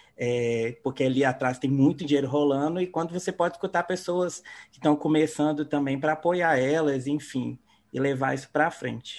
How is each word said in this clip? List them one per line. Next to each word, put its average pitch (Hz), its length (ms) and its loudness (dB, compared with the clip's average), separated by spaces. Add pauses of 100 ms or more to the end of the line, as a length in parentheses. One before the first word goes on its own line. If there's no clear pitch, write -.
(180)
é, 117 680 0
porque 135 220 -2
ali 131 200 2
atrás 127 340 0
tem 135 120 -2
muito 143 340 4
dinheiro 139 240 2
rolando. 147 520 2
E 185 60 -2
quando 170 260 -4
você 180 200 -4
pode 170 220 0
escutar 180 300 -2
pessoas 180 580 -4 (280)
que - 80 -20
tão 151 160 4
começando 151 680 0
também 139 340 -2
pra 151 140 2
apoiar 165 460 2
elas, 135 480 2
enfim, 135 520 -4 (360)
e 127 60 -2
levar 135 340 0
isso 135 180 -8
pra 156 200 2
frente. 120 460 -8